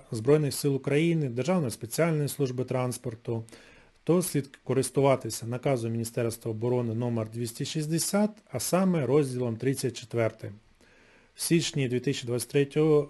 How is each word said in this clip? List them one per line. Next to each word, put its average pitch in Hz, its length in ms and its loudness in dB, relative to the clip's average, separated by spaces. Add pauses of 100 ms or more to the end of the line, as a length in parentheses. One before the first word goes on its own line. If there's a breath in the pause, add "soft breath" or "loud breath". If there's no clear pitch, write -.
(100)
Збройних 135 440 2
сил 139 220 0
України, 151 520 2
Державної 127 420 0
спеціальної 151 580 0
служби 127 360 -2
транспорту, 120 800 -4 (600 loud breath)
то 175 180 4
слід - 420 -4
користуватися 127 840 2
наказом 120 460 -2
Міністерства 117 580 -4
оборони 117 440 -2
номер 117 360 -2
двісті 120 340 -6
шістдесят, 160 680 0 (200)
а 113 100 -6
саме 175 460 2
розділом 123 500 2
тридцять 131 400 -2
четвертим. 110 560 -4 (800 soft breath)
В - 60 -14
січні 147 480 0
дві 123 120 0
тисячі 131 260 -2
двадцять 120 240 -4
третього 147 600 2